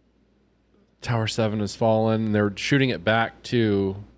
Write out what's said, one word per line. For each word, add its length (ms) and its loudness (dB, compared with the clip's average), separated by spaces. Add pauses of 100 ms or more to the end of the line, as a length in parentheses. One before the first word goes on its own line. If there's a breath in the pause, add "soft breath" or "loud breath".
(1000)
Tower 260 -2
seven 320 -2
has 160 -4
fallen. 520 2
And 80 0
they're 200 2
shooting 340 0
it 140 -6
back 400 0
to, 520 2 (220)